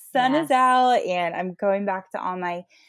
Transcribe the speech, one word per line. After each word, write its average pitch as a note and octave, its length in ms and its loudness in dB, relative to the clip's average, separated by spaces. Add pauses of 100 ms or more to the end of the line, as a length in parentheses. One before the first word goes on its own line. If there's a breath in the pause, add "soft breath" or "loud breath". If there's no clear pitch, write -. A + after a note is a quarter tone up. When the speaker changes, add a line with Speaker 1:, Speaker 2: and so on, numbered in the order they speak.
(120)
Speaker 1:
sun C4 220 2
is D4+ 160 -2
Speaker 2:
Yes. - 20 -4
Speaker 1:
out, B3+ 540 4
and F3 300 -2
I'm F3+ 180 -6
going G3+ 320 -2
back F#3+ 260 -6
to - 120 -8
all F#3 140 -6
my F3+ 260 -6 (260 soft breath)